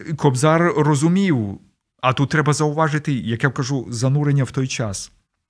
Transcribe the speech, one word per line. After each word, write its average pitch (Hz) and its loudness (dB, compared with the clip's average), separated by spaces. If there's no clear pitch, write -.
Кобзар 156 2
розумів, 151 2
а 127 0
тут 135 0
треба 151 2
зауважити, 151 -2
як 113 -4
я 139 2
кажу, 127 -4
занурення 135 0
в 117 -6
той 131 -4
час. - -8